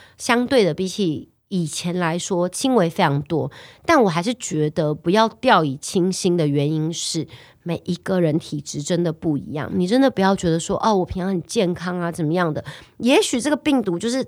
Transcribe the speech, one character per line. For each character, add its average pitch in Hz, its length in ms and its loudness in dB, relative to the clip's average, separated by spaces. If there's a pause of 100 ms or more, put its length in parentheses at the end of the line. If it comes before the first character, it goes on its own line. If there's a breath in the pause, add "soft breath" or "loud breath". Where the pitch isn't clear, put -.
(180 loud breath)
相 247 280 0
对 240 180 4
的 160 100 2
比 190 120 -4
起 180 420 -4 (200)
以 180 180 -2
前 175 320 -6
来 170 200 -2
说 175 300 -2
轻 262 260 -2
微 180 140 4
非 175 140 -2
常 143 200 2
多， 139 280 -2 (340 loud breath)
但 277 180 4
我 202 60 4
还 170 140 -2
是 226 120 -2
觉 151 360 -2
得 151 240 0
不 165 160 -4
要 220 180 4
掉 220 360 2
以 135 140 -2
轻 185 320 0
心 180 260 0
的 160 100 2
原 143 240 0
因 156 200 -2
是， 160 360 -6 (360 loud breath)
每 170 220 -6
一 180 120 -2
个 185 240 -2
人 160 180 2
体 156 200 -8
质 143 220 -10
真 170 220 0
的 165 100 0
不 156 240 -2
一 110 160 -8
样。 143 220 -6
你 180 120 0
真 240 140 2
的 269 100 4
不 190 120 0
要 190 120 4
觉 185 140 -2
得 165 100 2
说 190 240 -4
，“哦， 214 140 4
我 185 80 2
平 185 160 -6
常 180 80 -4
很 185 140 -2
健 180 320 0
康 180 260 -6
啊， 170 100 -2
怎 160 140 -4
么 151 80 0
样 175 220 0
的。” - 100 -6 (340 loud breath)
也 269 220 4
许 302 180 0
这 269 120 -2
个 294 60 2
病 277 260 2
毒 170 160 -2
就 214 100 -4
是 247 200 -2